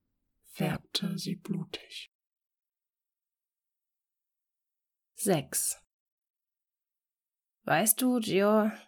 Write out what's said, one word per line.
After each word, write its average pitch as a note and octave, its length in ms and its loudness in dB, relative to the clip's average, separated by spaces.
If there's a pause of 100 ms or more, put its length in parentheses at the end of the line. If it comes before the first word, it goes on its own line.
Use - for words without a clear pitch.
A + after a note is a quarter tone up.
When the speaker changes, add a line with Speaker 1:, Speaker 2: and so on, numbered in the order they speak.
(520)
Speaker 1:
färbte - 680 -4
sie F#3 180 -6
blutig. - 760 -10 (3000)
Speaker 2:
Sechs. - 680 -2 (1800)
„Weißt G#3+ 360 2
du, B3 180 2
Gio“, G#3+ 540 4 (160)